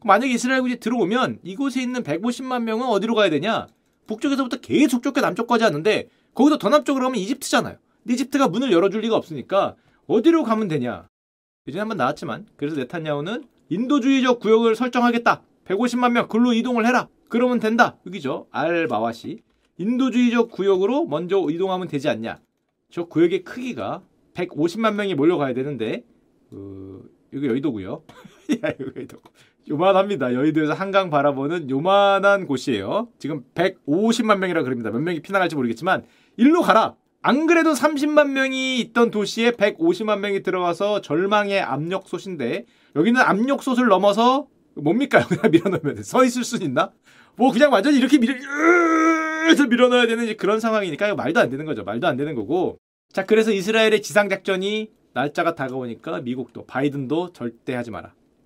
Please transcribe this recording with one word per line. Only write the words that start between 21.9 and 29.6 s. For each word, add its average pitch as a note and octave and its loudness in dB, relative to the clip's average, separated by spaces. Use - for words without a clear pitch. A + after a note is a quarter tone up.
않냐. A2 -6
저 E3+ -6
구역의 F3 2
크기가 F3 -10
백오십만 F3+ -2
명이 G3 -2
몰려가야 C#3+ 2
되는데 C3 -6
어, G2 -16
여기 C#3 -4
여의도고요. A#2 -4
<laughs> - -8
야, D#3 -2
여기 C3 -10
여의도. - -14